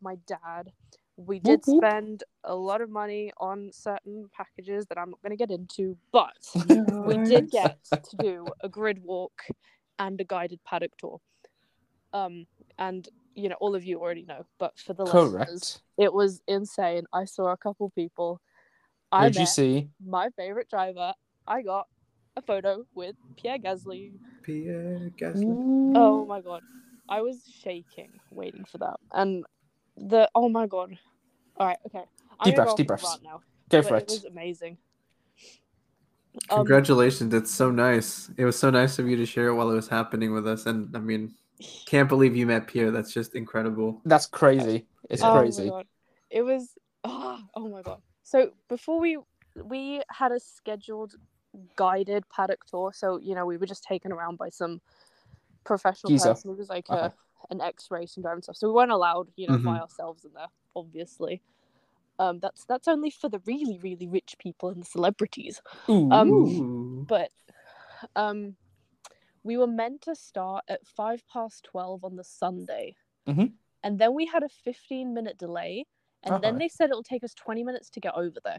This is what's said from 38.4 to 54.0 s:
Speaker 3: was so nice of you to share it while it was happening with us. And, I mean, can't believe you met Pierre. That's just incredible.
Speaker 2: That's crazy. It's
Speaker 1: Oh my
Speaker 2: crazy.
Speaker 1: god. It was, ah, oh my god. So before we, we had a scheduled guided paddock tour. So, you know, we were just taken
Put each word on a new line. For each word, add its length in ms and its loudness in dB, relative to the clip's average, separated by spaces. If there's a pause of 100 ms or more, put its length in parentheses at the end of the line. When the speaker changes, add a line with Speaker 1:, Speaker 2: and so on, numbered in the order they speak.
Speaker 3:
was 140 2
so 120 4
nice 280 4
of 100 0
you 80 2
to 100 0
share 220 0
it 60 2
while 160 2
it 40 2
was 140 -2
happening 440 -2
with 160 -2
us. 180 -4
And, 300 -4
I 20 -8
mean, 340 -4 (540)
can't 220 6
believe 280 6
you 100 2
met 200 2
Pierre. 240 0
That's 220 -4
just 240 -6
incredible. 680 -4
Speaker 2:
That's 220 6
crazy. 600 4 (220)
It's 140 -4
Speaker 1:
Oh 120 6
my 60 10
Speaker 2:
crazy. 300 2
Speaker 1:
god. 160 -10 (440)
It 120 0
was, 280 -2 (340)
ah, 360 -10 (140)
oh 140 -10
my 140 -14
god. 200 -12 (220)
So 260 4 (180)
before 300 -4
we, 200 -2 (440)
we 480 -8
had 220 -2
a 80 -4
scheduled 720 -12 (640)
guided 540 0
paddock 360 -4
tour. 260 -6
So, 260 -4
you 180 -8
know, 100 -4
we 100 -4
were 100 -6
just 180 -10
taken 260 -6